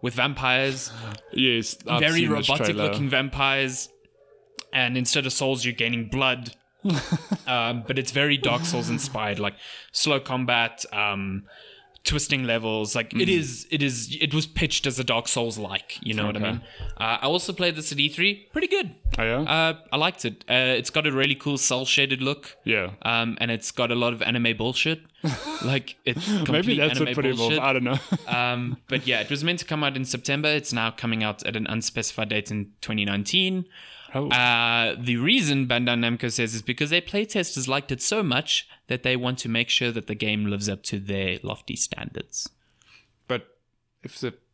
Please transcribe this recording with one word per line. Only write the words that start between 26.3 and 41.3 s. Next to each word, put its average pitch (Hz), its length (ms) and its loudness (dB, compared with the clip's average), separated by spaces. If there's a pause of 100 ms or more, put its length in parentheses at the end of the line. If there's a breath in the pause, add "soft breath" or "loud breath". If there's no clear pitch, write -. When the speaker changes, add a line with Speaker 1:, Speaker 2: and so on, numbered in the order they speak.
Speaker 1:
complete 151 320 2
Speaker 2:
that's 147 220 2
what 156 100 4
Speaker 1:
anime 123 60 0
Speaker 2:
put 139 100 2
him 131 80 4
off. 120 40 0
Speaker 1:
bullshit. 117 220 4
Speaker 2:
I 135 140 4
don't 127 100 2
know. 127 160 2 (140)
<laughs> - 140 -4
Speaker 1:
Um, 123 500 -2 (100)
but 131 200 -2
yeah, 117 140 2
it 107 80 -4
was 143 140 -2
meant 175 160 0
to - 60 -8
come 151 180 -2
out 139 120 0
in 131 100 -2
September. 143 440 0
It's 147 240 0
now 113 180 0
coming 113 320 -2
out 107 220 -2
at - 100 -4
an 107 120 -2
unspecified 110 640 -2
date 107 220 -2
in 104 200 -4 (100)
twenty 107 240 -2
nineteen. 180 600 2 (480 loud breath)
Speaker 2:
Oh. 139 160 -2
Speaker 1:
Uh, 117 680 4
the 120 200 0
reason 143 500 4
Bandai 120 300 2
Namco 117 340 0
says 113 240 0
is 113 60 -6
because 127 280 -2
their 170 120 2
playtesters 185 640 -2
liked 139 240 -2
it 127 100 -4
so - 220 0
much 139 420 0 (220 loud breath)
that 127 160 -4
they 127 140 2
want 123 220 -2
to 117 100 -6
make 117 200 2
sure 120 220 0
that 113 160 -6
the 110 80 -4
game 107 300 0
lives 101 240 -2
up 98 140 -4
to 104 160 -4
their 98 440 -2